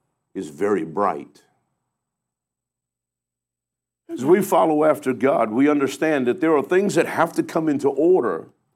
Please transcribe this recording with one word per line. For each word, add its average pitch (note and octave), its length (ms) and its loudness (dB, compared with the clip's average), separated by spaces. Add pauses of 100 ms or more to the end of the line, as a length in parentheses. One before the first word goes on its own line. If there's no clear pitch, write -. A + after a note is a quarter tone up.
(340)
is F2 160 -8
very F2+ 360 -2
bright. D#2+ 580 -6 (2750)
As E4 140 -8
we F3 180 4
follow D#3+ 440 2
after C#3 280 0
God, B2 380 0
we C3+ 180 2
understand C#3+ 580 0
that A#2+ 120 0
there D#3+ 160 2
are C#3 80 2
things F#3+ 320 0
that D#3 100 2
have E3 280 -2
to E3 100 -2
come D#3+ 240 -4
into C#3 220 0
order C#3+ 580 0 (280)